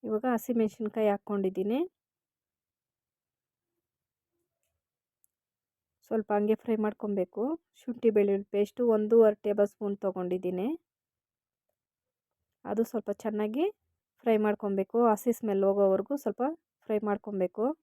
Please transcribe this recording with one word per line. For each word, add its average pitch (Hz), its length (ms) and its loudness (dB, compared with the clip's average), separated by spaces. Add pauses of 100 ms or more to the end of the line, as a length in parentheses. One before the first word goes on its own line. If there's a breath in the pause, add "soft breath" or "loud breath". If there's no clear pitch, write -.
ಇವಾಗ 220 180 -4 (100)
ಹಸಿಮೆಣಸಿನ್ಕಾಯಿ 220 760 -2
ಹಾಕ್ಕೊಂಡಿದ್ದೀನಿ, 202 680 -2 (4000)
ಸ್ವಲ್ಪ 226 300 -4
ಹಂಗೆ 208 260 2
ಫ್ರೈ 226 220 -2
ಮಾಡ್ಕೊಬೇಕು. 202 580 -4 (380)
ಶುಂಠಿ 233 360 0
ಬೆಳ್ಳುಳ್ಳಿ 202 380 2
ಪೇಸ್ಟು 208 300 -2 (120)
ಒಂದೂವರೆ 214 400 6 (100)
ಟೇಬಲ್ 208 260 2
ಸ್ಪೂನ್ 202 320 -6
ತೊಗೊಂಡಿದ್ದೀನಿ, 185 640 -4 (2000)
ಅದು 214 200 0
ಸ್ವಲ್ಪ 208 200 -6 (140)
ಚೆನ್ನಾಗಿ 220 420 -2 (560)
ಫ್ರೈ 226 140 4 (100)
ಮಾಡ್ಕೊಬೇಕು. 202 540 -2 (100)
ಹಸಿ 220 300 0
ಸ್ಮೆಲ್ 196 280 0
ಹೋಗೋವರೆಗೂ 196 560 2
ಸ್ವಲ್ಪ 220 180 -4 (420)
ಫ್ರೈ 214 140 -2 (100)
ಮಾಡ್ಕೊಬೇಕು. 202 580 -2 (160)